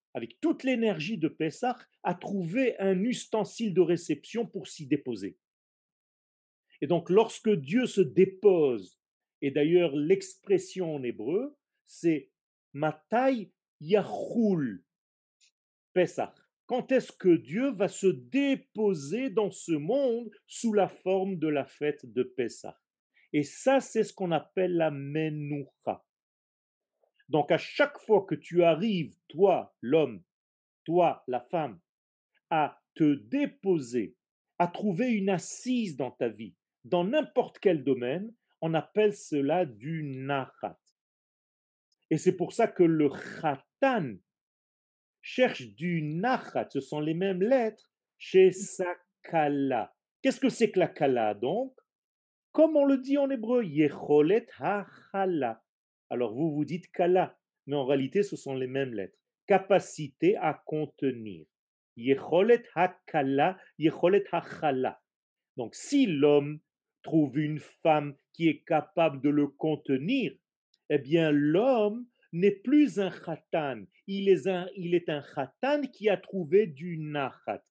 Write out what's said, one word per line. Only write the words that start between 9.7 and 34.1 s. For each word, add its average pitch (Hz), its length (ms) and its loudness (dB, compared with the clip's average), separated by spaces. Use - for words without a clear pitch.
l'expression 180 1000 -2
en 139 60 -8
hébreu, 131 540 -4
c'est 160 440 -2
Matai 220 800 -2
Yachul 175 1040 0
Pessah. 160 400 0
Quand 247 260 -4
est-ce 254 200 2
que 175 240 4
Dieu 180 360 -4
va 190 160 -2
se - 180 -4
déposer 196 1200 -2
dans 196 220 -4
ce - 220 -8
monde 233 580 -2
sous - 260 -4
la 196 160 4
forme 190 500 -2
de 156 100 0
la 143 180 -2
fête 147 440 -6
de 113 120 0
Pessah ? - 580 -8
Et 147 80 2
ça, 262 380 0
c'est - 220 -2
ce - 120 -8
qu'on 185 160 -6
appelle 180 460 -2
la 160 140 2
Menoucha. 143 1120 -6
Donc, 151 220 0
à 160 80 4
chaque - 400 -2
fois 202 260 2
que 165 100 -6
tu 170 280 -2
arrives, 170 520 0
toi, 156 540 0
l'homme, 123 400 0
toi, 165 420 2
la 123 140 -4
femme, 139 400 -6
à 156 320 0
te 151 200 2
déposer, 123 1000 -4